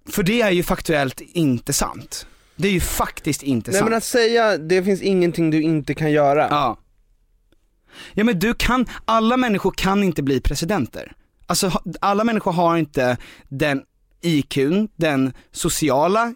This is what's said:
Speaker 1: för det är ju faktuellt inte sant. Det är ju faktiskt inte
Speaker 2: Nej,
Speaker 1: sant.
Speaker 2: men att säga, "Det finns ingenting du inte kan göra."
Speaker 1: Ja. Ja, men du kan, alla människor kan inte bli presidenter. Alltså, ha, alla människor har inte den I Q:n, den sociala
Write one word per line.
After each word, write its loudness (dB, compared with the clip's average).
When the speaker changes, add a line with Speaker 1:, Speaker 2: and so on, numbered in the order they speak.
Speaker 1:
för -2
det 2
är 2
ju 2
faktuellt -2
inte -2
sant. -8
Det -2
är 2
ju 2
faktiskt -4
inte -2
Speaker 2:
Nej, 2
Speaker 1:
sant. 2
Speaker 2:
men 2
att -4
säga, 2
"Det 0
finns 0
ingenting 2
du 2
inte 0
kan 0
göra." 4
Speaker 1:
Ja. 0
Ja, 0
men 2
du 0
kan, 0
alla 2
människor 0
kan 0
inte 0
bli 0
presidenter. -4
Alltså, 0
ha, -2
alla 2
människor 0
har 2
inte 0
den -2
I 2
Q:n, 0
den 0
sociala 0